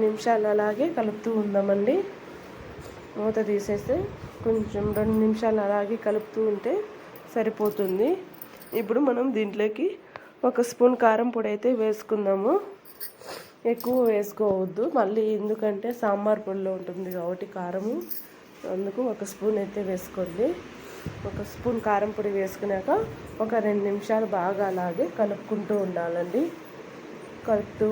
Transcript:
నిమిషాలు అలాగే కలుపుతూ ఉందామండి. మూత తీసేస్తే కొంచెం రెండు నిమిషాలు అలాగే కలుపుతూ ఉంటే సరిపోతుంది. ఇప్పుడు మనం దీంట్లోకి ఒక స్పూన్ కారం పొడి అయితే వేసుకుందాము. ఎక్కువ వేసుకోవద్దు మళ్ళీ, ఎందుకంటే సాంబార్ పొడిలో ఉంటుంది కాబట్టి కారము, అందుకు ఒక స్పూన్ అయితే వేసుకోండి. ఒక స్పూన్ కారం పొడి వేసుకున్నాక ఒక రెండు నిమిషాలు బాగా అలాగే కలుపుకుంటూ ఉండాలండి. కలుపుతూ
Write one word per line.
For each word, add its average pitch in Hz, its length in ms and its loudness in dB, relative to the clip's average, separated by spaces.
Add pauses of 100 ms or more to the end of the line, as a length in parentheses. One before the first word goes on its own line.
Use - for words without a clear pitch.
నిమిషాలు 214 480 2
అలాగే 208 320 2 (100)
కలుపుతూ 220 340 -2 (120)
ఉందామండి. 202 540 2 (1200)
మూత 214 200 0 (120)
తీసేస్తే 208 460 0 (500)
కొంచెం 208 380 0 (140)
రెండు 220 260 4
నిమిషాలు 220 440 4
అలాగే 208 380 0
కలుపుతూ 214 360 0 (100)
ఉంటే 214 200 0 (640)
సరిపోతుంది. 214 760 2 (680)
ఇప్పుడు 226 280 2
మనం 240 180 2 (120)
దీంట్లోకి 214 480 0 (640)
ఒక 240 100 2 (100)
స్పూన్ 247 340 6
కారం 226 320 6
పొడి 214 180 0
అయితే 233 160 2 (140)
వేసుకుందాము. 208 680 2 (1200)
ఎక్కువ 240 240 0 (160)
వేసుకోవద్దు 202 680 0 (140)
మళ్ళీ, 214 280 4 (140)
ఎందుకంటే 214 500 0 (120)
సాంబార్ 208 460 2
పొడిలో 190 320 -2
ఉంటుంది 185 380 -8
కాబట్టి 185 300 -4 (100)
కారము, 185 360 -4 (800)
అందుకు 196 260 -2 (100)
ఒక 208 200 -6
స్పూన్ 214 320 0
అయితే 196 260 -4
వేసుకోండి. 180 580 -2 (840)
ఒక 208 220 -6
స్పూన్ 240 340 -2
కారం 208 320 2
పొడి 208 220 0
వేసుకున్నాక 196 520 -2 (540)
ఒక 220 80 -2 (140)
రెండు 208 220 2
నిమిషాలు 220 380 0 (120)
బాగా 190 320 0
అలాగే 180 340 0 (140)
కలుపుకుంటూ 208 560 0 (100)
ఉండాలండి. 175 580 0 (1040)
కలుపుతూ 214 440 0